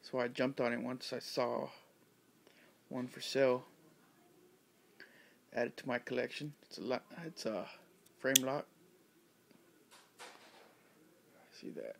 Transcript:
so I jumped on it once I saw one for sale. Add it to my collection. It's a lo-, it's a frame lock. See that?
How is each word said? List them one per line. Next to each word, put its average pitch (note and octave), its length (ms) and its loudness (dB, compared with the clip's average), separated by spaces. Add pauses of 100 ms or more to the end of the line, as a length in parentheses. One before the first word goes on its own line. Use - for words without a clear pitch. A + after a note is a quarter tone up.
so - 160 -4
I B2 80 2
jumped C3 340 2
on A#2+ 120 4
it A#2+ 60 -2
once B2 320 -4
I B2+ 60 -4
saw B2 520 0 (1200)
one B2+ 180 -4
for - 120 -12
sale. B2+ 460 4 (1900)
Add A#2+ 140 2
it - 100 -10
to - 100 -8
my B2 100 0
collection. B2+ 640 -2
It's - 160 -16
a - 40 -10
lo-, B2 180 0 (260)
it's - 220 -6
a G#2 200 -2 (520)
frame C3 240 4
lock. C3+ 240 -2 (3000)
See - 120 -10
that? - 280 -8